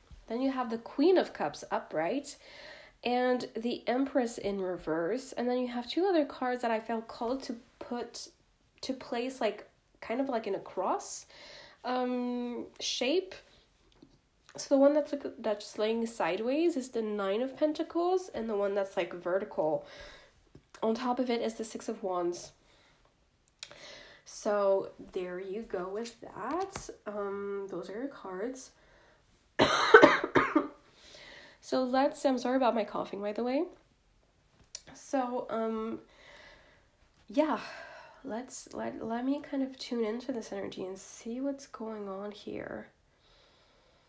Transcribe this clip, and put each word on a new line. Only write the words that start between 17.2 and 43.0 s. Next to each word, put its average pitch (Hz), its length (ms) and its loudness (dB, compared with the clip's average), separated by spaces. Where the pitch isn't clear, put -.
of 262 140 -4
Pentacles, 339 800 2
and 226 140 -4
the 214 80 0
one 202 180 2
that's, 196 220 0
like, 175 180 0
vertical 175 720 0
on 226 140 4
top 247 240 0
of 247 100 0
it 233 100 2
is 226 140 -2
the 226 100 -6
Six - 240 -10
of 220 140 -4
Wands. 175 480 -2
So 202 640 2
there 180 280 -4
you 196 220 -6
go 190 260 -4
with 226 320 -8
that. 349 680 -6
Um, 202 640 -4
those 190 200 -8
are 202 80 -8
your 277 100 -4
cards. 220 600 -8
<coughs> - 20 8
So 262 200 2
let's, 262 400 2
I'm 262 140 4
sorry 254 180 2
about 240 180 4
my 220 80 2
coughing, 208 400 -6
by 208 100 -2
the 226 120 -2
way. 262 180 2
So, 247 540 -4
um, 226 520 -4
yeah, 254 320 2
let's, 254 500 -8
let, - 280 -6
let 233 220 -4
me 285 240 0
kind 269 140 0
of 262 160 -4
tune 233 260 -2
into 240 280 -2
this 220 200 -6
energy 196 320 -6
and 190 140 -8
see 233 420 -8
what's 277 280 -4
going 214 400 -8
on 196 240 -6
here. - 560 -10